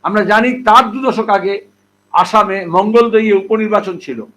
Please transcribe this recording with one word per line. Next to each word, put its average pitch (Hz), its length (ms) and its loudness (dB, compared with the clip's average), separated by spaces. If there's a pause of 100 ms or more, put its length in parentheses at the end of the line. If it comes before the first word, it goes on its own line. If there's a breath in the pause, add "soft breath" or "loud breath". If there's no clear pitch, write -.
আমরা 196 220 -2
জানি 226 380 0
তার 226 280 4
দু 262 120 -10
দশক 226 260 -2
আগে 196 380 -2 (460)
আসামে 190 540 0
মঙ্গলদৈয়ে 220 640 2
উপনির্বাচন 196 680 -2
ছিল। 117 240 -12 (140)